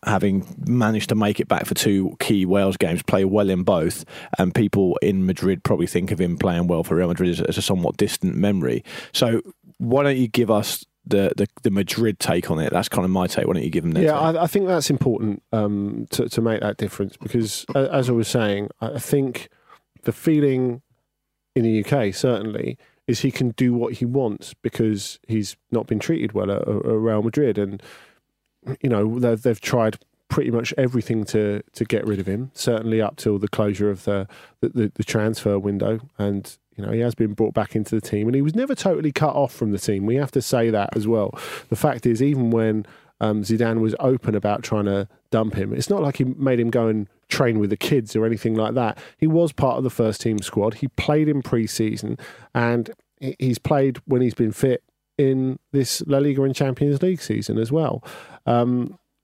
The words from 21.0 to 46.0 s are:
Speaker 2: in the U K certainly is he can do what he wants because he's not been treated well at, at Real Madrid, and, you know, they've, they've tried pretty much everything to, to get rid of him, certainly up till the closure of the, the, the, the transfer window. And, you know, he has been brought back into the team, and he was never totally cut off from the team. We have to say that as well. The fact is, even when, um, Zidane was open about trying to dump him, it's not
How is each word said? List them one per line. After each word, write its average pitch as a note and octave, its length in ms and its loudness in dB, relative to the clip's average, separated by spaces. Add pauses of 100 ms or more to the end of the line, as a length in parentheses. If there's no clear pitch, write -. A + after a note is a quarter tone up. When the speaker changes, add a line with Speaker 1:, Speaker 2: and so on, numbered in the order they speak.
Speaker 2:
in A#2+ 80 2
the A2+ 60 4
U A2 140 2
K A2+ 280 0
certainly A2 640 -2 (300)
is A#2+ 120 0
he C#3 100 0
can B2 220 0
do B2 200 2
what A#2+ 220 0
he A#2+ 120 -4
wants A#2+ 580 -2
because G#2+ 640 -2
he's A2 280 -2 (160)
not A2+ 140 0
been G#2+ 140 -2
treated B2 320 -2
well G2 180 0
at, - 180 -2
at G#2 160 -2
Real A2 380 2
Madrid, A2+ 380 2
and, G2 240 -4 (960)
you C#3 80 0
know, A2 300 2
they've, A#2 240 2
they've A#2+ 180 2
tried A2+ 380 0 (280)
pretty B2+ 220 0
much A#2 260 -2
everything B2 480 0
to, G#2 380 0 (120)
to A2+ 120 -4
get G#2 220 0
rid G2+ 120 -2
of F#2 60 -6
him, A2 300 -4
certainly A2 440 0
up G#2+ 160 0
till G#2 220 0
the G#2 100 -2
closure G#2 440 0
of F#2+ 140 -8
the, G2+ 220 0 (340)
the, B2+ 80 0
the, A2 260 0
the A2+ 80 -4
transfer G#2+ 560 0
window. G2+ 400 -2 (180)
And, G2+ 400 -4 (180)
you G#2 80 -10
know, G#2+ 80 -4
he A2+ 100 0
has A#2+ 120 0
been G#2 200 -2
brought G#2+ 200 0
back - 220 -2
into G#2+ 180 -2
the G#2+ 80 0
team, G#2+ 260 -2
and B2 80 0
he C#3 60 2
was D#3 140 0
never C4+ 180 0
totally D#3 380 0
cut C#3 240 0
off C#3 180 0
from G#2+ 180 -2
the G2+ 60 0
team. G2 300 -2
We A#2+ 80 2
have C#3 160 -2
to C3 100 0
say A#2 300 2
that G#2 260 0
as G#2+ 100 0
well. A2 300 0 (320)
The A2 60 0
fact B2+ 320 0
is, A2+ 160 2
even C3+ 260 2
when, A2 380 0 (340)
um, G#2+ 220 0
Zidane A2+ 380 2
was A2 180 0
open B2+ 340 0
about G#2 300 0
trying G#2 220 -2
to G2 220 0 (220)
dump A2 240 0
him, G2+ 200 -2
it's B2+ 180 -2
not G3 100 2